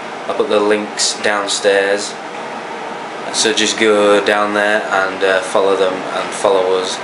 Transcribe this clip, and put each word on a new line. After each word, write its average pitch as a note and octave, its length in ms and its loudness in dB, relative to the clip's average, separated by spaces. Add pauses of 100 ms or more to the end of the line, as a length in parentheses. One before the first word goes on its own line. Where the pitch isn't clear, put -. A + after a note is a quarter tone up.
(280)
I'll G2+ 80 -4
put G#2+ 140 0
the G#2 100 2
links G#2 640 0
downstairs, G2+ 920 0 (1200)
so A2 200 2
just G#2 260 0
go G#2 460 4
down G#2 300 2
there G#2 260 2
and, F#2+ 420 -2
uh, F#2+ 180 4
follow G2 340 2
them F#2+ 180 2
and F#2 400 -6
follow F#2 460 2
us F#2 240 -4